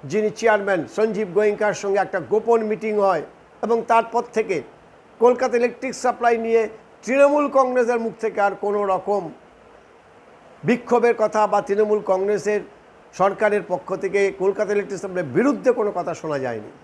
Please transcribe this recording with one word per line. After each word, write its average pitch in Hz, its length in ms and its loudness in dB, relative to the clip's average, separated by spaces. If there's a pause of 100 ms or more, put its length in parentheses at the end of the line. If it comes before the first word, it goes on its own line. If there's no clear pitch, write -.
যিনি 202 260 -2 (100)
চেয়ারম্যান 202 420 2 (140)
সঞ্জীব 214 400 0
গোয়েঙ্কার 208 460 0
সঙ্গে 202 240 0
একটা 190 140 -6 (120)
গোপন 226 280 2 (100)
মিটিং 214 240 -4 (140)
হয় 170 160 0 (400)
এবং 233 140 0 (100)
তারপর 226 360 2 (140)
থেকে 190 200 -2 (640)
কলকাতা 240 380 4
ইলেকট্রিক 247 360 -2 (100)
সাপ্লাই 240 420 2
নিয়ে 226 180 2 (420)
তৃণমূল 285 400 4 (120)
কংগ্রেসের 247 480 2
মুখ 220 80 -4 (100)
থেকে 214 180 -4
আর 202 120 2 (100)
কোনো 208 220 -2
রকম 190 360 0 (1400)
বিক্ষোভের 233 580 2
কথা 214 260 0
বা 208 200 2
তৃণমূল 208 340 0 (100)
কংগ্রেসের 196 500 0 (520)
সরকারের 202 580 0
পক্ষ 180 240 -6
থেকে 196 240 -2 (220)
কলকাতা 196 320 0
ইলেকট্রিক 202 280 -4
সাপ্লাইয়ের 180 360 -6
বিরুদ্ধে 240 320 2 (100)
কোনো 208 180 0
কথা 175 240 -4
শোনা 151 240 -4
যায়নি। 110 260 -8 (120)